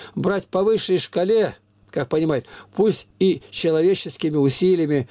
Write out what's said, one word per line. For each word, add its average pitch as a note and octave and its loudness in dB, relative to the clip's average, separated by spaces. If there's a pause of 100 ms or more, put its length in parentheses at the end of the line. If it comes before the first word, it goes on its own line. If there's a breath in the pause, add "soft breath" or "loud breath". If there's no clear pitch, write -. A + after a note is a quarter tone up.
(160 loud breath)
брать F#3 -2
по F#3 -2
высшей G3+ 0
шкале, F#3 0 (360)
как C#3+ -4
понимать, D#3 0 (300 loud breath)
пусть G3 0 (140)
и F#3 2
человеческими D#3+ 0
усилиями, D3 2